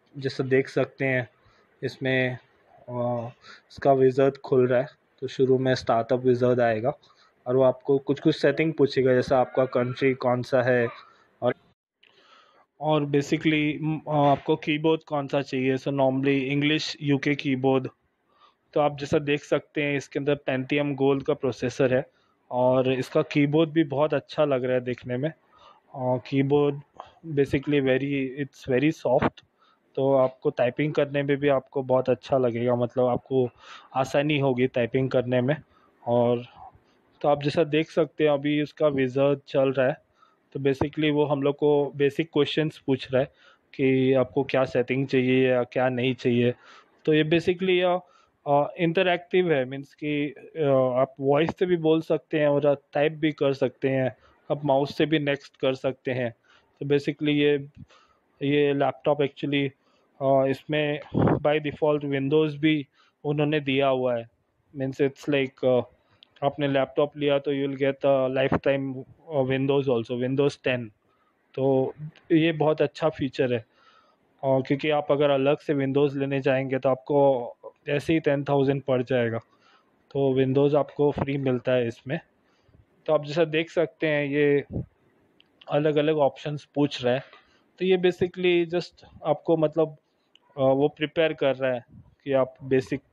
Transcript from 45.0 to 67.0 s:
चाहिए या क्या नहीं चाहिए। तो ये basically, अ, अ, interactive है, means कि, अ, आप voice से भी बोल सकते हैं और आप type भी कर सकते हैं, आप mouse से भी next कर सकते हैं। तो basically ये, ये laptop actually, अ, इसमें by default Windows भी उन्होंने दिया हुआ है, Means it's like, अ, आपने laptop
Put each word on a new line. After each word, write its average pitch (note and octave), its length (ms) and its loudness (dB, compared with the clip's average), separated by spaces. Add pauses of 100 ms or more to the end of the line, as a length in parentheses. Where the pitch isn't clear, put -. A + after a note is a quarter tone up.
चाहिए C3 440 2
या B2 140 2
क्या B2+ 240 -2
नहीं B2+ 260 -2
चाहिए। A#2+ 400 0 (500)
तो D#3 100 2
ये D#3 100 2
basically, F3+ 580 0
अ, F3+ 160 0 (520)
अ, C#3+ 280 2
interactive F3 760 2
है, C3+ 120 2
means C3+ 300 -12
कि, D3 400 -4 (220)
अ, D#3+ 80 -2 (360)
आप C3+ 200 0
voice C#3+ 380 2
से F#3+ 80 0
भी F3+ 100 2
बोल D#3+ 240 2
सकते D#3+ 380 -2
हैं D3 100 2
और C#3+ 180 2
आप C#3+ 160 2 (100)
type D3 200 0
भी D#3 200 -2
कर C#3 200 0
सकते C3 360 -2
हैं, C3 280 -2 (340)
आप D3 140 -4
mouse C#3+ 320 0
से D#3 100 0
भी D#3 120 0
next C#3+ 380 -4
कर C3 180 -2
सकते C3+ 360 -6
हैं। B2 200 -4 (500)
तो C#3+ 60 -8
basically C#3+ 420 -2
ये, D3 400 0 (760)
ये C#3+ 320 2
laptop C#3 440 0
actually, C#3 520 -2 (520)
अ, C3+ 240 4
इसमें D3 540 -2 (160)
by D3 440 0
default D3 400 -2
Windows C#3+ 540 0
भी D3+ 320 0 (380)
उन्होंने D3+ 360 0
दिया C3+ 280 0
हुआ B2+ 280 0
है, A#2 120 -8 (480)
Means C3+ 260 -4
it's C#3 260 -2
like, C3+ 360 -2
अ, B2+ 280 2 (520)
आपने C#3 240 -2
laptop C#3 480 0